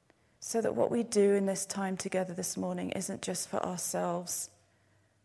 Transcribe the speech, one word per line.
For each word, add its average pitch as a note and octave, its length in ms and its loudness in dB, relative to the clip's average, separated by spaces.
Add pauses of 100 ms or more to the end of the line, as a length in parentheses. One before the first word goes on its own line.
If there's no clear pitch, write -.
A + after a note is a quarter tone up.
(400)
So - 200 -2
that - 140 2
what - 160 4
we A#3 120 2
do G#3 300 6
in G3+ 140 4
this F#3+ 180 0
time F#3+ 320 -2
together F#3 380 -2
this F3 200 -4
morning F#3 360 -2
isn't F#3+ 320 -6
just - 260 -4
for - 160 -4
ourselves, F3+ 840 -4 (760)